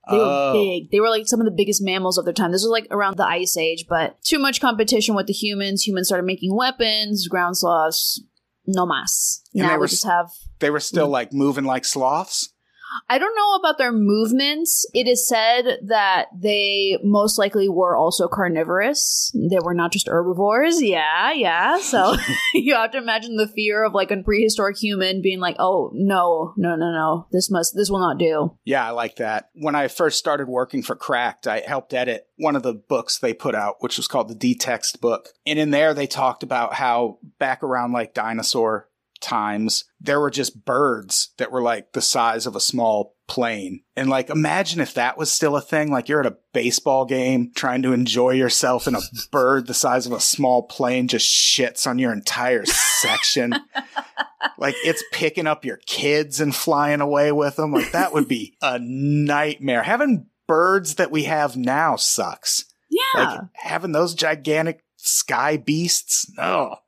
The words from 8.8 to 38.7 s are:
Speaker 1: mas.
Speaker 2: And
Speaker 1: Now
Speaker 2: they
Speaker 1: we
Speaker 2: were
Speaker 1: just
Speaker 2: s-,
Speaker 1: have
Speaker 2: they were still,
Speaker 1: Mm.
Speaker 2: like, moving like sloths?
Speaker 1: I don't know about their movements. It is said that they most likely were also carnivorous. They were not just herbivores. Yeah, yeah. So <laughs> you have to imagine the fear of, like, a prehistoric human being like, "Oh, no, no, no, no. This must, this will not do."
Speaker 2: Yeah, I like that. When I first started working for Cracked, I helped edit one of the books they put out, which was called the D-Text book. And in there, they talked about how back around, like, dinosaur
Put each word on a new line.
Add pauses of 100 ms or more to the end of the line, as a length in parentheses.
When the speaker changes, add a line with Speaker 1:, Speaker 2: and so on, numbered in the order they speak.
Speaker 1:
mas. (120)
Speaker 2:
And
Speaker 1:
Now
Speaker 2:
they
Speaker 1:
we
Speaker 2:
were
Speaker 1:
just
Speaker 2:
s-,
Speaker 1:
have (300)
Speaker 2:
they
were
still,
Speaker 1:
Mm.
Speaker 2:
like,
moving
like
sloths? (600)
Speaker 1:
I
don't
know
about
their
movements.
It
is
said
that
they
most
likely
were
also
carnivorous.
They
were
not
just
herbivores.
Yeah,
yeah.
So (200)
<laughs>
you
have
to
imagine
the
fear
of,
like,
a
prehistoric
human
being
like,
"Oh,
no,
no,
no,
no.
This
must,
this
will
not
do."
Speaker 2:
Yeah,
I
like
that.
When
I
first
started
working
for
Cracked,
I
helped
edit (100)
one
of
the
books
they
put
out,
which
was
called
the
D-Text
book. (160)
And
in
there,
they
talked
about
how (220)
back
around,
like,
dinosaur (340)